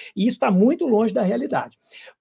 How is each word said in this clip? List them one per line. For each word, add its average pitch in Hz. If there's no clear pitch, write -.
E 196
isso -
tá 254
muito 240
longe 220
da 214
realidade. 226